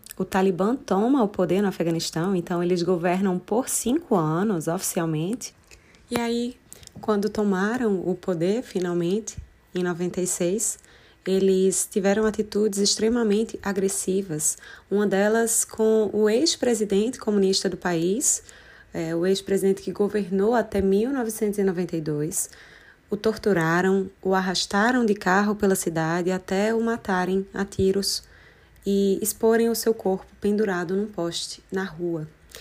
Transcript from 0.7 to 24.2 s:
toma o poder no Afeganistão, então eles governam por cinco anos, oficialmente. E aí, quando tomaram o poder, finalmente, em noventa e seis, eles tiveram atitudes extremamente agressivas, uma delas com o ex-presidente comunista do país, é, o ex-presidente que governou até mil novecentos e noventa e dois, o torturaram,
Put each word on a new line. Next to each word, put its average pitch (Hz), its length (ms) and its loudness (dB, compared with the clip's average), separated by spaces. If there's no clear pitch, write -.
toma 233 480 2
o 202 40 4
poder 185 340 0
no 202 60 2
Afeganistão, 165 680 -2
então 175 280 -2
eles 180 180 2
governam 180 560 0
por 220 320 -2
cinco 254 460 0
anos, 165 520 0
oficialmente. 170 840 -4
E 233 100 -2
aí, 240 360 -4
quando 214 300 0
tomaram 208 760 0
o 180 120 -2
poder, 185 480 -2
finalmente, 175 720 -2
em 180 80 -2
noventa 175 360 -4
e 180 60 -2
seis, 180 540 -2
eles 190 640 4
tiveram 202 340 2
atitudes 208 540 0
extremamente 220 840 2
agressivas, 190 960 -2
uma 202 160 2
delas 208 580 2
com 220 480 2
o 214 160 2
ex-presidente 226 920 0
comunista 196 500 2
do 175 80 -4
país, 180 640 0
é, 165 200 -4
o 170 140 0
ex-presidente 196 540 2
que 190 100 -6
governou 202 640 0
até 214 260 0
mil 196 300 2
novecentos 220 480 -2
e 196 40 2
noventa 180 340 -2
e 160 40 -4
dois, 151 480 -4
o 208 80 -4
torturaram, 190 920 2